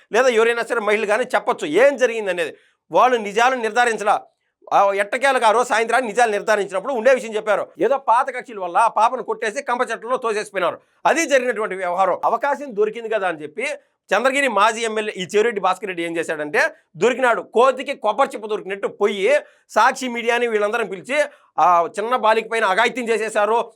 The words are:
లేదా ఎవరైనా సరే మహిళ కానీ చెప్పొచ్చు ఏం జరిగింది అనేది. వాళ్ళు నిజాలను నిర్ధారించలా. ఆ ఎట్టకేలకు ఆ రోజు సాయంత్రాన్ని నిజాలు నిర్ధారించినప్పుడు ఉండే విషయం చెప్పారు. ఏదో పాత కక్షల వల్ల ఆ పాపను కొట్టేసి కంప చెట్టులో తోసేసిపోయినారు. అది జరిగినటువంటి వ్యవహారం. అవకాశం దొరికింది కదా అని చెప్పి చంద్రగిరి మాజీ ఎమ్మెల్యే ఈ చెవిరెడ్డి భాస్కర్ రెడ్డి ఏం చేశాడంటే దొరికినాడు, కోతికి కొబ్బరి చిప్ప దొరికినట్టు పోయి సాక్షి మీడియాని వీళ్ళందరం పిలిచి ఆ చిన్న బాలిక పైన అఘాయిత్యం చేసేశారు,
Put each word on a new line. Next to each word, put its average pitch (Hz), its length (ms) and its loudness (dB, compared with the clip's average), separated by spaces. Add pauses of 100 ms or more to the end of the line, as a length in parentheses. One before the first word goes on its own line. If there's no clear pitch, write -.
(140)
లేదా 254 140 4
ఎవరైనా 233 360 2
సరే 233 160 -4
మహిళ 208 260 0
కానీ 214 180 0 (120)
చెప్పొచ్చు - 320 -2
ఏం 240 300 4
జరిగింది 220 340 0
అనేది. 165 220 -4 (380)
వాళ్ళు 233 260 4
నిజాలను 226 440 0
నిర్ధారించలా. 214 600 0 (520)
ఆ 196 200 4
ఎట్టకేలకు 240 520 0
ఆ 214 60 6
రోజు 233 160 2
సాయంత్రాన్ని 226 400 2
నిజాలు 220 240 2
నిర్ధారించినప్పుడు 196 640 -2
ఉండే 247 200 4
విషయం 226 220 -2
చెప్పారు. 208 320 -2 (120)
ఏదో 240 180 2
పాత 262 380 0
కక్షల 226 240 -12
వల్ల 180 180 -4
ఆ 226 100 4
పాపను 226 360 0
కొట్టేసి 220 400 -6
కంప 247 280 -2
చెట్టులో 226 260 -6
తోసేసిపోయినారు. 202 640 -4 (240)
అది 277 200 2
జరిగినటువంటి 240 500 -2
వ్యవహారం. 180 500 0
అవకాశం 254 500 -2
దొరికింది 214 340 -4
కదా 202 180 -2
అని 160 140 -6
చెప్పి 156 260 -8 (480)
చంద్రగిరి 262 320 2
మాజీ 220 340 2
ఎమ్మెల్యే 214 360 -4
ఈ 185 80 -6
చెవిరెడ్డి 214 360 0
భాస్కర్ 185 260 -2
రెడ్డి 175 160 -6
ఏం 170 140 -6
చేశాడంటే 160 540 -2 (260)
దొరికినాడు, 226 440 0
కోతికి 254 520 0
కొబ్బరి 220 400 0
చిప్ప 220 120 -12
దొరికినట్టు 196 420 -6
పోయి 208 480 0 (340)
సాక్షి 254 380 2
మీడియాని 233 400 -2
వీళ్ళందరం 214 400 -2
పిలిచి 190 360 -4 (360)
ఆ 170 300 4 (100)
చిన్న 233 160 -2
బాలిక 220 360 0
పైన 226 140 0
అఘాయిత్యం 226 440 0
చేసేశారు, 220 680 0